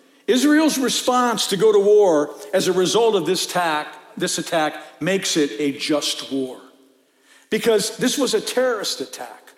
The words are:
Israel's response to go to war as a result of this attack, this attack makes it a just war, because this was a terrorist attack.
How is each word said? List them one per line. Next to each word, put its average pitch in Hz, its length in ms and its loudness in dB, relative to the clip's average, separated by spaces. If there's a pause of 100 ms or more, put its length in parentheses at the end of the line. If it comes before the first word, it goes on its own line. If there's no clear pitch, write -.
(260)
Israel's 294 520 4
response 247 680 0
to 196 100 -2
go 214 160 4
to 208 60 4
war 196 540 4 (200)
as 185 160 0
a 185 40 2
result 196 420 2
of 175 100 -2
this 175 200 -2
attack, 160 480 -4 (220)
this 175 220 -4
attack - 640 -4
makes 190 340 -2
it 147 240 2
a 139 180 -2
just - 540 -4
war, 127 300 -4 (880)
because 220 480 0
this 254 200 -2
was 254 160 0
a 214 60 0
terrorist 233 640 -4
attack. 120 560 -16